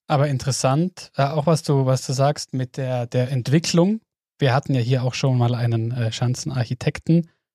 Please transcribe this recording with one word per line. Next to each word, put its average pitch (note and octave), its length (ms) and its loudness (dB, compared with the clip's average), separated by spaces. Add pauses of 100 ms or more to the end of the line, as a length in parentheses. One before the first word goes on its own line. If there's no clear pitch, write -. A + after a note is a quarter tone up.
Aber D3 200 2
interessant, C#3 880 -2
äh, C#3 80 2
auch D3 220 -2
was D#3+ 160 2
du, C3+ 240 0
was C3 200 0
du C#3 60 -6
sagst C3+ 400 -2
mit B2+ 240 -6
der, B2+ 300 -4
der B2 240 -2
Entwicklung E3+ 720 2 (380)
wir B2+ 160 4
hatten C#3+ 200 0
ja B2+ 60 2
hier B2 220 0
auch B2 120 -2
schon C3 240 0
mal A#2+ 160 2
einen, A#2 380 0
äh, A2+ 200 -2
Schanzenarchitekten C3+ 1160 -2 (260)